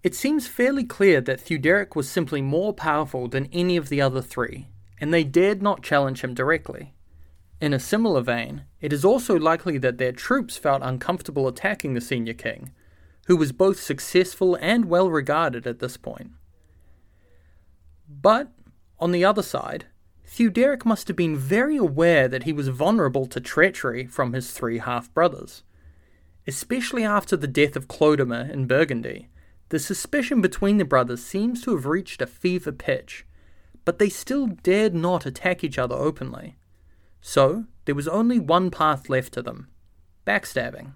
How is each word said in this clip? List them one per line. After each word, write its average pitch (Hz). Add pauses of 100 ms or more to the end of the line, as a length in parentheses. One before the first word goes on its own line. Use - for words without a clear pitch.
It 180
seems 294
fairly 262
clear 190
that 127
Theuderic 170
was 139
simply 160
more 160
powerful 147
than 135
any 175
of 147
the 139
other 135
three, - (320)
and 151
they 165
dared 185
not 202
challenge 139
him 127
directly. 139 (680)
In 147
a 131
similar 202
vein, 123 (140)
it 147
is 143
also 233
likely 160
that 127
their 127
troops -
felt 139
uncomfortable 135
attacking 151
the 120
senior 117
king, - (560)
who 180
was 151
both -
successful 180
and 220
well 180
regarded 147
at 120
this 127
point. - (1800)
But, 202 (480)
on 170
the 175
other 202
side, - (380)
Theuderic 240
must 220
have 170
been 160
very 214
aware 160
that 127
he 160
was 143
vulnerable 139
to 123
treachery 131
from 123
his 127
three 117
half-brothers. 123 (840)
Especially 240
after 208
the 147
death 143
of 139
Clodomir 135
in 139
Burgundy, 131 (380)
the 160
suspicion 240
between 196
the 196
brothers 127
seems 233
to 240
have 135
reached 170
a 123
fever 180
pitch, - (580)
but 175
they 208
still 269
dared 196
not 170
attack 180
each 139
other 127
openly. 135 (640)
So, 151 (200)
there 143
was 143
only 226
one 175
path 156
left 131
to 123
them, - (580)
backstabbing. 120